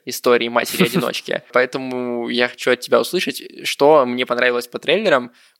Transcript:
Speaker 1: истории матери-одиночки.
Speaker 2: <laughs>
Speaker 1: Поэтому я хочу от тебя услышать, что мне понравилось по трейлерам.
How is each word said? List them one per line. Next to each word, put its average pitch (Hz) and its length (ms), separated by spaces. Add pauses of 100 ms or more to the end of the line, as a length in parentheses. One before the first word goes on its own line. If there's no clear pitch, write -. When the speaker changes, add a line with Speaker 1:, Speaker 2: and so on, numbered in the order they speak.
Speaker 1:
истории 120 420
матери-одиночки. 120 960
Speaker 2:
<laughs> - 60
Speaker 1:
Поэтому 123 760
я 120 180
хочу - 220
от 123 100
тебя 123 200
услышать, - 640
что 143 400
мне 123 180
понравилось 123 440
по 123 100
трейлерам. 147 540 (280)